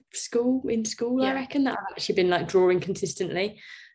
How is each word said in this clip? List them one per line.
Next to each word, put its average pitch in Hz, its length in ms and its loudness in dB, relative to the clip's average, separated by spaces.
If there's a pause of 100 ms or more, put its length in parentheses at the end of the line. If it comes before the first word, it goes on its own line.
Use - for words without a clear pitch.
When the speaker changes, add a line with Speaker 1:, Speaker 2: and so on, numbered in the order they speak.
(120)
Speaker 1:
school, 254 560 0
in 226 160 0
school, 247 380 -2
I 262 40 4
Speaker 2:
Yeah. 262 80 0
Speaker 1:
reckon, 269 300 -2
that 240 140 0
I've 190 140 -8
actually - 240 -4
been, 180 140 4
like, 165 180 0
drawing 180 320 4
consistently. 185 800 -4 (340)